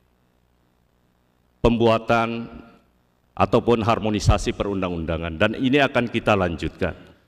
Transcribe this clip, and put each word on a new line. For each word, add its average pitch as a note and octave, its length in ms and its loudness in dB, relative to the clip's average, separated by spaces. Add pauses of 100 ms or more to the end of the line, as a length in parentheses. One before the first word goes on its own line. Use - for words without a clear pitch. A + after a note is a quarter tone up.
(1600)
pembuatan A#2 880 2 (880)
ataupun A2 480 2
harmonisasi G#2+ 720 0
perundang-undangan, E2+ 800 -4
dan G#2+ 240 0
ini C3+ 240 2
akan B2+ 240 0
kita A2 320 0
lanjutkan. E2+ 560 -4 (340)